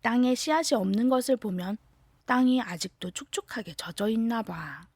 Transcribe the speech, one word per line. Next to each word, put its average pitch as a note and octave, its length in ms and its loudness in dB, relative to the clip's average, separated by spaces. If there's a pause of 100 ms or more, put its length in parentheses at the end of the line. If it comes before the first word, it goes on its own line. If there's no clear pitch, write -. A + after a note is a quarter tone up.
땅에 B3 320 4
씨앗이 D#4 440 2
없는 G3+ 300 2
것을 B3+ 280 4
보면 F#3+ 420 -4 (480)
땅이 B3+ 340 4
아직도 F3+ 480 -8
축축하게 - 680 -10
젖어 G3+ 320 -4
있나 A3+ 340 0
봐. D#3+ 520 -10